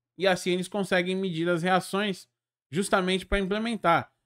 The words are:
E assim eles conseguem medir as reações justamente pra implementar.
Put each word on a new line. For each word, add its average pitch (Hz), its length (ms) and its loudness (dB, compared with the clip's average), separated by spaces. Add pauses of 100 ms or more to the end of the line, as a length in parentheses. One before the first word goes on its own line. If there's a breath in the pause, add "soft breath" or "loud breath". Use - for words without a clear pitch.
(180)
E 175 80 -2
assim 185 260 0
eles 180 160 -2
conseguem 185 480 0
medir 175 320 -2
as 175 140 0
reações 190 680 0 (440)
justamente 185 540 0
pra 202 140 0
implementar. 190 720 0 (140)